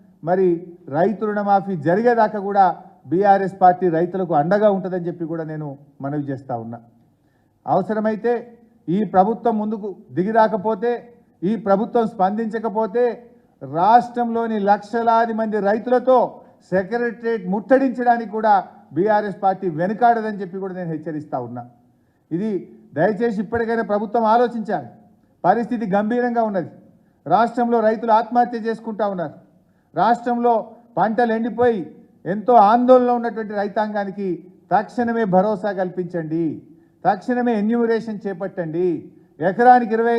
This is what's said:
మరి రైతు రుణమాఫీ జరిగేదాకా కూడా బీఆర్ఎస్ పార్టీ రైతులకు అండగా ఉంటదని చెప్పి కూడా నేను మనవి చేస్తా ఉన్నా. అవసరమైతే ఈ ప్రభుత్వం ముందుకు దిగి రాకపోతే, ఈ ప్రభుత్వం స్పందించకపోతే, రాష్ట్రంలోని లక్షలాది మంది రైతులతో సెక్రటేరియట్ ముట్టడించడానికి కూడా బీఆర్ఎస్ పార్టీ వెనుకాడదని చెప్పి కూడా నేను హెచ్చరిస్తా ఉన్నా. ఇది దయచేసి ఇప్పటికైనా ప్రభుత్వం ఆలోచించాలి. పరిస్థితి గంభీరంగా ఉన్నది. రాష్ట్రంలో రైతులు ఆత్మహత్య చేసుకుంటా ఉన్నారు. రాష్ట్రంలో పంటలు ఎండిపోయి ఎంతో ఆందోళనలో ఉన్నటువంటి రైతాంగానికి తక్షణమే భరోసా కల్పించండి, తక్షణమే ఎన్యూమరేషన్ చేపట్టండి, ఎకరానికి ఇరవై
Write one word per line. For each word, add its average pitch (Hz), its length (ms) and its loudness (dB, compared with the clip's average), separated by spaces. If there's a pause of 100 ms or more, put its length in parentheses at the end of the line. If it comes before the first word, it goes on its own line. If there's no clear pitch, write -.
(300)
మరి 185 180 4 (500)
రైతు 208 320 2
రుణమాఫీ 202 440 0 (140)
జరిగేదాకా 214 520 2 (100)
కూడా 196 160 4 (460)
బీఆర్ఎస్ 196 500 4
పార్టీ 180 240 6 (120)
రైతులకు 175 420 -2
అండగా 202 360 4
ఉంటదని 180 320 -6
చెప్పి 170 240 -8
కూడా 165 200 -6
నేను 151 160 -8 (360)
మనవి 143 260 -4
చేస్తా 135 240 -8 (100)
ఉన్నా. 113 160 -12 (920)
అవసరమైతే 214 600 -2 (540)
ఈ 175 120 0 (140)
ప్రభుత్వం 214 480 2
ముందుకు 214 260 -6 (300)
దిగి 190 220 -2
రాకపోతే, 220 520 0 (580)
ఈ 220 40 0 (140)
ప్రభుత్వం 220 460 2
స్పందించకపోతే, 214 920 -2 (760)
రాష్ట్రంలోని 233 800 2 (140)
లక్షలాది 226 680 0
మంది 214 180 -2 (120)
రైతులతో 247 480 2 (540)
సెక్రటేరియట్ 226 840 -4
ముట్టడించడానికి 240 840 0
కూడా 214 160 2 (420)
బీఆర్ఎస్ 208 480 0
పార్టీ 190 240 0 (120)
వెనుకాడదని 214 600 0
చెప్పి 190 220 -10
కూడా 190 160 -8
నేను 175 140 -6
హెచ్చరిస్తా 151 440 -8 (100)
ఉన్నా. 120 160 -12 (720)
ఇది 214 160 -4 (460)
దయచేసి 208 480 0
ఇప్పటికైనా 226 460 -4
ప్రభుత్వం 220 320 -2 (100)
ఆలోచించాలి. 220 560 -2 (580)
పరిస్థితి 226 380 0 (100)
గంభీరంగా 240 540 0
ఉన్నది. 175 200 -4 (560)
రాష్ట్రంలో 233 520 2 (100)
రైతులు 226 320 0
ఆత్మహత్య 240 480 0
చేసుకుంటా 226 460 -6
ఉన్నారు. 170 220 -6 (680)
రాష్ట్రంలో 240 520 2 (440)
పంటలు 220 400 2
ఎండిపోయి 226 420 0 (540)
ఎంతో 214 200 0 (180)
ఆందోళనలో 247 480 6
ఉన్నటువంటి 220 400 -6
రైతాంగానికి 202 680 -4 (460)
తక్షణమే 226 500 0 (120)
భరోసా 208 340 2 (100)
కల్పించండి, 170 680 -4 (600)
తక్షణమే 240 560 0
ఎన్యూమరేషన్ 226 640 -2
చేపట్టండి, 180 640 -4 (600)
ఎకరానికి 240 480 4
ఇరవై 233 220 0